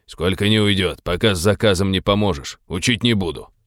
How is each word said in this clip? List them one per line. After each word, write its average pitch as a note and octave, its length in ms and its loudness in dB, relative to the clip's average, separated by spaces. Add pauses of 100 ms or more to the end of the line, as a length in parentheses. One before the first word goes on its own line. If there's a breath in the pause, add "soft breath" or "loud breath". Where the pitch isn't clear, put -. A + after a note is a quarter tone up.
«Сколько F#2+ 440 -2
не A2 100 4
уйдёт, F#2+ 420 0
пока F2+ 320 0
с F2 60 -4
заказом G2 520 2
не F#2 100 0
поможешь. G2+ 680 -2
Учить F#2+ 360 -2
не A#2+ 100 4
буду. F2+ 360 -4 (160)